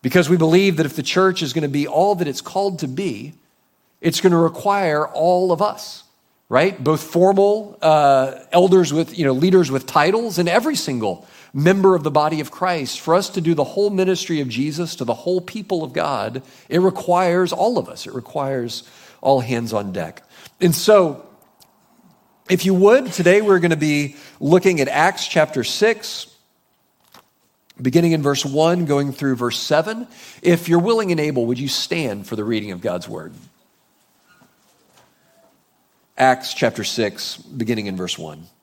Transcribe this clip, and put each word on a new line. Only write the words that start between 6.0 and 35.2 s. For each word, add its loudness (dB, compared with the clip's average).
right? 0
Both 0
formal, 2
uh, 4
elders 4
with, -2
you -2
know, 2
leaders 4
with -2
titles, 0
and 0
every 0
single -6
member 4
of -2
the -2
body 0
of -10
Christ. -6
For 0
us 0
to -6
do 0
the 0
whole -2
ministry -2
of -4
Jesus -6
to -8
the -2
whole -4
people -6
of -14
God, -4
it 0
requires 0
all 0
of -4
us. -16
It -14
requires -8
all 2
hands -4
on -4
deck. -8
And 4
so, 4
if 2
you 2
would, 6
today 4
we're 4
gonna 2
be -2
looking 4
at 0
Acts 0
chapter 0
six, -2
beginning 2
in 0
verse -2
one, 0
going 0
through -2
verse -4
seven. -2
If 0
you're 4
willing 0
and 0
able, -2
would -4
you -6
stand -6
for -10
the -6
reading -4
of -12
God's -6
word? -14